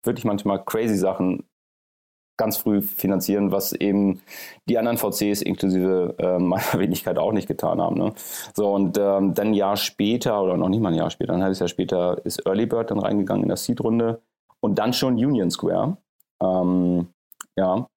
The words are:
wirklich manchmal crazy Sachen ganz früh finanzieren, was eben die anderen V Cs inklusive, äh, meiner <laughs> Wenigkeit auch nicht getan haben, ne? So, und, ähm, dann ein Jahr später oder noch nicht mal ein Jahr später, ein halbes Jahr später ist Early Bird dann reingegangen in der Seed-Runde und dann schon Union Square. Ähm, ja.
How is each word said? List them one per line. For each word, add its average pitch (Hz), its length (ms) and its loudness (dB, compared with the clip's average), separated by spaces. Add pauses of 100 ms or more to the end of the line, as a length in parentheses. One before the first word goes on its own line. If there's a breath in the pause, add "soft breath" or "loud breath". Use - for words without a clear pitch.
wirklich 117 220 -2
manchmal 101 380 0
crazy 110 340 0
Sachen 92 460 0 (920)
ganz 110 200 -2
früh 104 240 2
finanzieren, 98 720 0
was 98 180 -2
eben 101 480 2 (480 loud breath)
die 117 100 2
anderen 117 200 0
V 107 120 0
Cs 104 320 0
inklusive, 92 760 0
äh, 90 200 0
meiner 90 360 0
<laughs> 123 40 0
Wenigkeit 87 400 0
auch 87 140 2
nicht 101 160 -2
getan 85 320 -2
haben, 85 180 0
ne? 90 160 -2 (400 loud breath)
So, 101 200 2
und, 98 240 2
ähm, 98 360 2
dann 104 140 0
ein 110 60 2
Jahr 101 240 2
später 107 680 0
oder 92 140 2
noch 87 100 0
nicht 104 140 2
mal 98 80 2
ein 82 60 2
Jahr 82 140 0
später, - 220 -4
ein 90 100 0
halbes 95 180 0
Jahr 87 100 0
später 90 560 -2
ist - 200 -6
Early 101 200 2
Bird 113 260 -2
dann 107 80 -2
reingegangen 101 440 0
in - 40 0
der 95 80 0
Seed-Runde 117 640 0 (400)
und 101 180 0
dann 110 140 0
schon 131 220 0
Union 117 360 2
Square. 95 460 -2 (480)
Ähm, 90 640 2 (500)
ja. 95 400 0